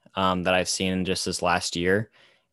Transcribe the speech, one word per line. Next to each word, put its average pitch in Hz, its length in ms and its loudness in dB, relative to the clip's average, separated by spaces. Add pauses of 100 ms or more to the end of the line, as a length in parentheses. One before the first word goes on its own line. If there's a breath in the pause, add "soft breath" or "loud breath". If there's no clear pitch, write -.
(140)
um, 92 300 0
that 92 100 2
I've 90 140 2
seen 92 240 -2
in 92 120 -2
just 90 200 -2
this 90 180 -6
last 87 320 0
year 92 340 0 (440 soft breath)